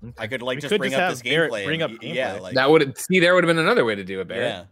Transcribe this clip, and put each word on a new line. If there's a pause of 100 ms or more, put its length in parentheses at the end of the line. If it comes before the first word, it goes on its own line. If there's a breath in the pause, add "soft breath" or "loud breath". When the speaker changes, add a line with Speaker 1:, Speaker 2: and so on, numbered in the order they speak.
Speaker 1:
okay.
Speaker 2:
I
could,
like,
Speaker 3:
We
Speaker 2:
just
Speaker 3:
could
Speaker 2:
bring
Speaker 3:
just
Speaker 2:
up
Speaker 3:
have
Speaker 2:
this
Speaker 3:
Barrett
Speaker 2:
gameplay
Speaker 3:
bring
Speaker 2:
and
Speaker 3:
up
Speaker 2:
y-,
yeah,
Speaker 3:
gameplay.
Speaker 2:
like
Speaker 1:
That
would,
see,
there
would
have
been
another
way
to
do
it,
Barrett.
Speaker 2:
Yeah.